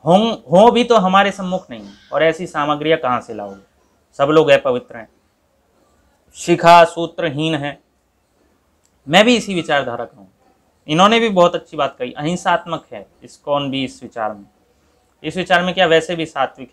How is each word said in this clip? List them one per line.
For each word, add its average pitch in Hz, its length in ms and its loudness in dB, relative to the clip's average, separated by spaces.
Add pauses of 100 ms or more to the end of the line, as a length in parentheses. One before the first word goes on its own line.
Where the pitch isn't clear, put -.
हों, 208 260 2
हो 196 400 4
भी 233 120 2
तो 240 140 4
हमारे 196 340 2
सम्मुख 185 380 -8
नहीं, 107 160 -16 (280)
और 143 100 0
ऐसी 160 240 -2
सामग्रियाँ 147 520 -2
कहाँ 123 220 -2
से 113 120 -16
लाओगे? 101 260 -12 (580)
सब 143 120 0
लोग 156 200 4
अपवित्र 127 480 0
हैं, 110 100 -20 (1300)
शिखा 170 480 6
सूत्रहीन 160 720 -4
हैं। 143 220 -10 (1300)
मैं 185 180 4
भी 247 100 4
इसी 202 200 -6
विचारधारा 131 500 -4
का - 120 -20
हूँ। 98 100 -20 (600)
इन्होंने 196 320 2
भी 226 100 -2
बहुत 175 260 2
अच्छी 160 220 -10
बात 139 220 -4
कही, 123 120 -8
अहिंसात्मक 170 800 -6
है, 101 120 -18 (180)
इस्कॉन 143 480 -6
भी 135 120 -6
इस 127 200 -12
विचार 107 300 -10
में, 101 120 -20 (760)
इस 156 140 -10
विचार 180 260 -2
में 185 100 -6
क्या, 185 120 0
वैसे 160 300 0
भी 160 100 -6
सात्विक 135 480 -8